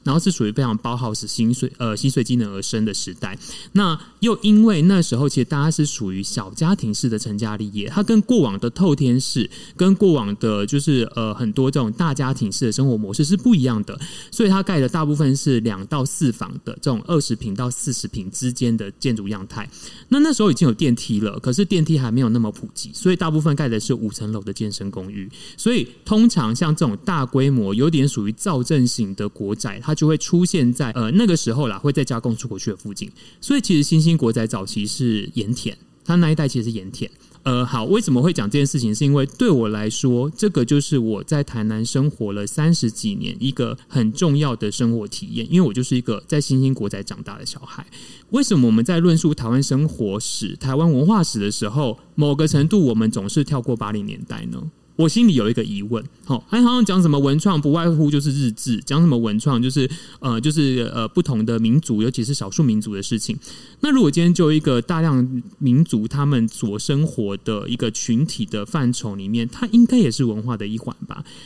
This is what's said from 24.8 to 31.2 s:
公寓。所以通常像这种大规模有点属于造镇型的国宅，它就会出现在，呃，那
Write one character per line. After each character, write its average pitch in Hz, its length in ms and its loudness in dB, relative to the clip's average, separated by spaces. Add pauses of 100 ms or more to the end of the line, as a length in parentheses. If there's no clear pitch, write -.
公 98 220 -10
寓。 101 160 -12 (280)
所 240 180 0
以 202 120 0 (180)
通 220 240 4
常 117 260 0
像 156 200 0
这 151 120 0
种 104 180 -2
大 151 220 0
规 135 240 2
模 104 240 0
有 135 160 2
点 143 180 2
属 104 200 -4
于 110 40 -4
造 143 300 -2
镇 131 240 2
型 107 300 -2
的 104 120 -4
国 101 260 -6
宅， 104 280 -10
它 151 120 -2
就 151 120 2
会 156 100 4
出 175 280 2
现 135 280 2
在， 123 200 -4
呃， 113 180 -2
那 208 160 4